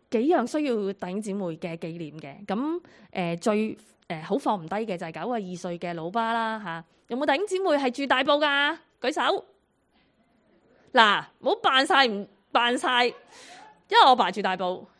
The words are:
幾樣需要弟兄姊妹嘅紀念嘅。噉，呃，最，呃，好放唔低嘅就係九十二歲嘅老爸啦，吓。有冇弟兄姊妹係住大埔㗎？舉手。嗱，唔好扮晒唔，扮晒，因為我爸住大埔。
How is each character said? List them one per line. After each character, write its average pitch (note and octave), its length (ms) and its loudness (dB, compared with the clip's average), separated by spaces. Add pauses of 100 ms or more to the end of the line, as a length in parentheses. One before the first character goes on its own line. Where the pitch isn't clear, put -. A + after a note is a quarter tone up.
(100)
幾 A#3 80 0
樣 C4+ 280 4
需 D4+ 180 -2
要 G#3 280 -2
弟 F#3+ 180 -8
兄 F#3+ 120 -6
姊 G#3 120 -6
妹 G3+ 100 -4 (120)
嘅 E3+ 200 -8
紀 E3 220 -10
念 D#3 200 -12
嘅。 D3+ 280 -18
噉， D4 340 -2 (300)
呃， E3+ 260 -2
最， G#3+ 400 0 (300)
呃， D#3+ 160 -8
好 F3+ 160 -2
放 A#3 200 0
唔 D#3+ 80 -10
低 F3 100 -8
嘅 G#3+ 200 -4
就 E3+ 100 -8
係 D#3+ 60 -10
九 D#3+ 80 -10
十 G#3 300 -6
二 F3+ 60 -10
歲 F3 220 -8
嘅 F3 140 -8
老 E3 180 -8
爸 A3+ 220 -2
啦， A3+ 320 -2
吓。 E3 200 -10 (240)
有 A#3+ 100 -6
冇 D4 80 0
弟 D4 100 4
兄 F#4+ 100 -2
姊 F#4+ 120 -2
妹 F#4 180 0
係 C4+ 140 0
住 C#4 160 -6
大 B3+ 180 -2
埔 C#4+ 80 0
㗎？ D4 460 0 (220)
舉 C4 120 -2
手。 D4+ 320 -2 (1500)
嗱， G#3 300 6 (160)
唔 C4+ 100 0
好 G4+ 60 2
扮 C#4 300 4
晒 C4+ 200 4
唔， G3+ 200 -4 (260)
扮 A#3+ 260 2
晒， B3 280 2
因 - 920 -4
為 G4 60 10
我 C4 80 8
爸 G#3 160 2
住 G3 100 -6
大 F#3+ 160 0
埔。 F3+ 300 -4 (140)